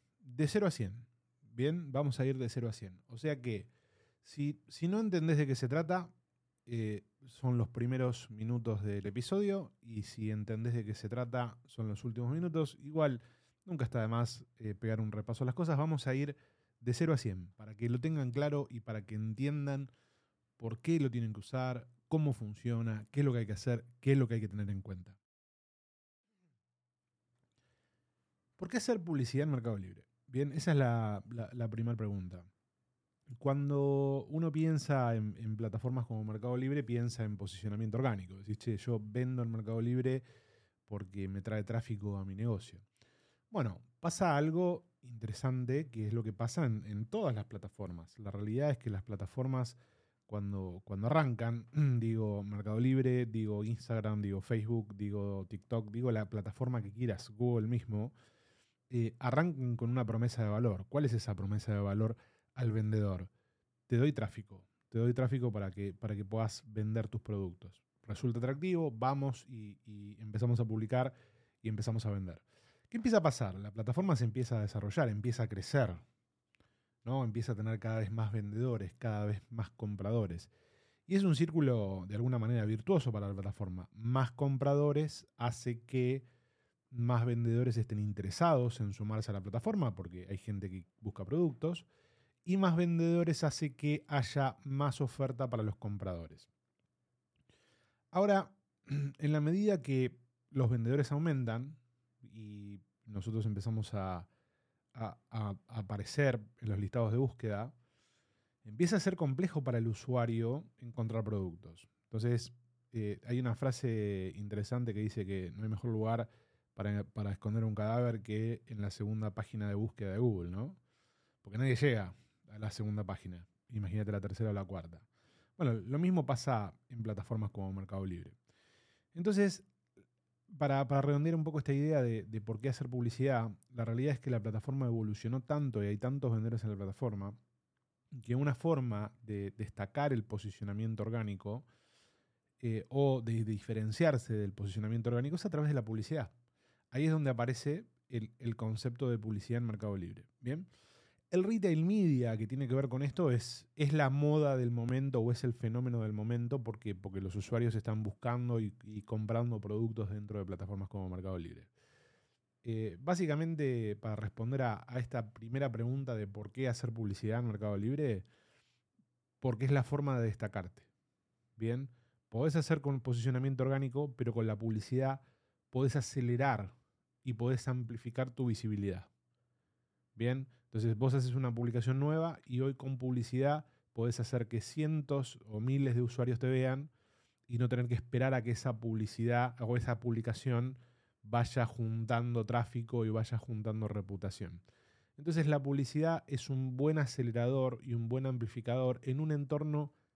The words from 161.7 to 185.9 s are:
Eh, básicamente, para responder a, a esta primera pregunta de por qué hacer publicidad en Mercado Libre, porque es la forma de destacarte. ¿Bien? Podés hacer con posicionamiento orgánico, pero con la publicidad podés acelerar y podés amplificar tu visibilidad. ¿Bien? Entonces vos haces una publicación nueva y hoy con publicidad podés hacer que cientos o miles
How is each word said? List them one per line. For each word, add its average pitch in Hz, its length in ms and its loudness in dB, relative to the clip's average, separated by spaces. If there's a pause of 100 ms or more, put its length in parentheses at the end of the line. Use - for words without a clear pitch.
Eh, 110 360 -4
básicamente, 147 960 0
para 110 180 -4
responder 113 460 -2
a, 117 260 0
a 123 120 -6
esta 107 340 -4
primera 120 400 -2
pregunta 123 420 -2
de 107 120 -4
por 104 260 -10
qué 131 160 -2
hacer 120 240 -2
publicidad 110 480 -2
en 120 60 0
Mercado 104 320 -2
Libre, 120 480 0 (1120)
porque 123 240 0
es 135 80 4
la 135 120 6
forma 143 360 0
de 117 60 4
destacarte. 101 560 -4 (760)
¿Bien? 120 320 -2 (400)
Podés 143 280 2
hacer 156 260 2
con 139 180 0
posicionamiento 127 640 2
orgánico, 135 540 0
pero 120 180 0
con 113 120 2
la 107 120 0
publicidad 123 640 0 (480)
podés 131 260 2
acelerar 120 800 2 (500)
y 127 80 -2
podés 120 360 0
amplificar 123 640 -4
tu 131 120 -2
visibilidad. 104 640 0 (1080)
¿Bien? 127 320 0 (260)
Entonces 113 240 2
vos 127 160 4
haces 127 220 2
una 127 200 2
publicación 120 460 2
nueva 160 460 0
y 123 140 -2
hoy 135 120 2
con 135 240 -6
publicidad 127 720 2 (260)
podés 117 280 0
hacer 117 280 0
que 113 140 -2
cientos 147 800 -2
o 107 160 -4
miles 131 340 4